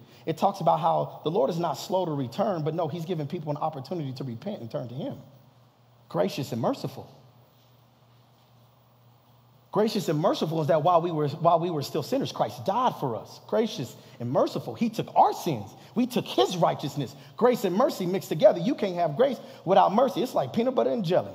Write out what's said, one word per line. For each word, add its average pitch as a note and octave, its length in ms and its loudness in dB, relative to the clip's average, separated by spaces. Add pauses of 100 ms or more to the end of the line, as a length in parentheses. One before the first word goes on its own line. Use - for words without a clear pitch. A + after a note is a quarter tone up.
(280)
it D#3+ 100 -4
talks D#3+ 240 0
about E3 180 2
how D#3 440 0
the D#3 80 -2
Lord A3+ 180 2
is E3+ 80 -4
not E3+ 160 -2
slow F3+ 320 -2
to D#3+ 60 -4
return, D#3 500 -2
but D3+ 140 -2
no, E3 120 -2
he's E3 180 -8
giving D#3 200 -4
people D#3 240 -6
an D3 80 -4
opportunity D3 560 -6
to B2+ 100 -10
repent C3 380 -8
and A#2 80 -12
turn C3 200 -8
to A2+ 40 -14
him. G#3+ 240 -8 (920)
Gracious E3+ 440 -2
and A#2 100 -2
merciful. F3+ 460 -4 (2750)
Gracious G#3 380 0
and D3+ 100 0
merciful E3+ 420 0
is D3 60 0
that D#3 160 4
while E3+ 180 6
we F3 100 -2
were, D3+ 180 0
while D#3+ 280 4
we E3+ 140 -2
were D3+ 100 -2
still D3+ 220 -4
sinners, B3+ 300 -2
Christ A#2 320 -4
died A3 340 2
for B2 160 -2
us. - 320 -12
Gracious G#3+ 480 -2 (240)
and A#2+ 100 -6
merciful. D3 460 0
He A3+ 140 0
took - 260 -4
our F#4+ 160 6
sins. A2+ 420 -4 (220)
We B3 100 2
took G#3 200 -2
his - 320 2
righteousness. D3 580 -2 (220)
Grace A#3+ 260 4
and F3+ 100 0
mercy A3 320 2
mixed F#3 220 -2
together. F3+ 320 4
You A3+ 160 0
can't F#3+ 200 -2
have E3 200 0
grace B3 220 2 (260)
without F3+ 300 6
mercy. A#3 280 4
It's - 140 -4
like C3+ 160 0
peanut A#3+ 240 2
butter B3+ 160 2
and A#3+ 140 -2
jelly. C#3 300 2